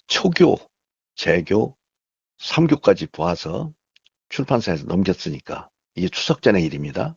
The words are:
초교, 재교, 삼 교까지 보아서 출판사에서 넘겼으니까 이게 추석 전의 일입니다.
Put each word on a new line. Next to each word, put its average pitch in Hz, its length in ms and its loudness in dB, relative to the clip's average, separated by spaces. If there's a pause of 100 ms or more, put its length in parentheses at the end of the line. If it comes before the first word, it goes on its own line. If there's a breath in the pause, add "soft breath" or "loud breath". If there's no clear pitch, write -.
초교, - 480 2 (600)
재교, 95 600 0 (600)
삼 - 280 0
교까지 101 420 2
보아서 85 680 -4 (560)
출판사에서 113 560 -2
넘겼으니까 - 840 -4 (260)
이게 90 120 -2
추석 - 340 -4
전의 98 220 4
일입니다. 73 540 -6